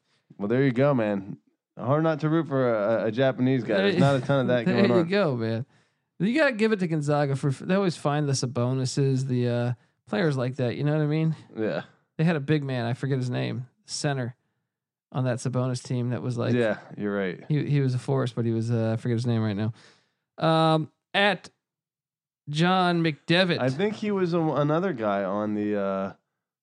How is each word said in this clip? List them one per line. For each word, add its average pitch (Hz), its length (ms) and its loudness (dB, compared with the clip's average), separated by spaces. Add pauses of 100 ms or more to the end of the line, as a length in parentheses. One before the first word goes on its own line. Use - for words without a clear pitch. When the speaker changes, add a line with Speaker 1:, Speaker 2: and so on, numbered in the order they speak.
(380)
Speaker 1:
Well, 101 100 -6
there 127 160 2
you 135 80 2
go, 120 200 4
man. 104 440 -2 (420)
Hard 135 240 0
not 160 180 0
to 156 80 -2
root 156 200 0
for 131 260 2
a, 104 320 0
a 113 60 -2
Japanese 131 500 2
guy. 107 140 0
There's 98 180 2
Speaker 2:
There - 60 0
Speaker 1:
not 139 160 4
a 127 40 0
ton 139 200 0
of 123 80 0
that 123 160 2
Speaker 2:
<laughs> - 20 0
there - 80 2
Speaker 1:
going - 160 4
Speaker 2:
you 190 60 4
Speaker 1:
on. 170 120 2
Speaker 2:
go, 180 280 0
man. 113 300 -2 (520)
You 214 160 0
gotta 285 180 2
give 220 200 2
it 196 80 -2
to 180 80 -2
Gonzaga 147 480 0
for, 143 140 -2
they 175 240 -2
always 190 220 0
find 147 320 0
the 139 40 0
Sabonis's, 131 960 0
the, 123 220 0
uh, 120 240 -2 (360)
players 170 280 0
like - 200 -4
that. 117 200 -2
You 135 80 -4
know 147 80 0
what 156 100 0
I 147 40 0
mean? 160 280 0 (220)
Speaker 1:
Yeah. 98 260 -2 (360)
Speaker 2:
They 160 60 2
had 170 120 2
a 143 40 -2
big 147 240 0
man. 127 220 -4
I 120 80 -2
forget 135 240 -2
his 123 120 -4
name. 123 360 -6 (180)
Center 135 500 -4 (800)
on 127 120 -2
that 123 140 0
Sabonis 127 440 -2
team 123 280 -2
that 107 120 -4
was 120 160 -4
like, 117 160 0
Speaker 1:
Yeah, 113 240 2 (180)
you're 101 200 -4
right. 95 320 -4
Speaker 2:
he, 147 180 0
he 143 140 2
was 127 140 0
a 127 40 -2
force, 127 340 -2
but 117 120 -4
he 117 80 0
was, 113 180 -2
uh, 113 220 0
I 110 40 -2
forget 117 200 -2
his 120 100 -2
name 113 160 0
right 107 140 0
now. - 880 -8
Um, 160 460 2 (240)
at 196 360 2 (960)
John 175 540 2
McDevitt. 165 580 2
Speaker 1:
I 127 100 2
think 196 260 -2
he 208 140 -4
was 185 240 0
a, 175 60 2
another 156 520 0
guy 104 320 0
on 104 300 -2
the, 104 260 0
uh, 98 320 -2 (500)